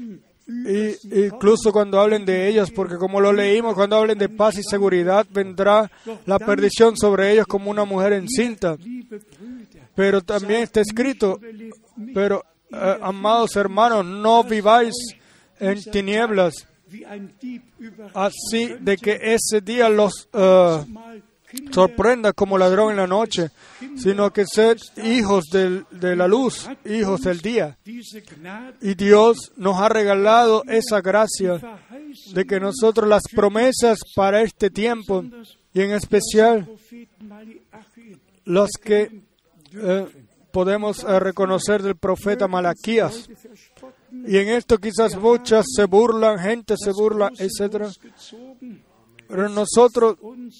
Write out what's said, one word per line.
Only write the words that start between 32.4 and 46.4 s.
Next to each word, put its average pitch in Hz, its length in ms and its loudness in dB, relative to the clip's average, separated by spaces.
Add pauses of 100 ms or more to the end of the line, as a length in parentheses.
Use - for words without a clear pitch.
que 196 140 -4
nosotros 214 480 0
las 208 140 4 (120)
promesas 226 680 2 (140)
para 202 280 2
este 202 280 -2
tiempo, 202 540 -4 (480)
y 185 80 -2
en 196 120 -2
especial 208 760 2 (1800)
las 196 260 0 (120)
que, 208 400 -2 (520)
eh, 190 320 -4 (440)
podemos, 202 540 -2
eh, 190 160 2
reconocer 190 640 -2
del 196 140 -4
profeta 202 520 -2
Malaquías. 185 800 -2 (1000)
Y 196 120 2
en 202 100 0
esto 233 300 0
quizás 208 380 -2
muchas 220 500 2 (100)
se 208 80 4
burlan, 220 540 2
gente 214 400 -4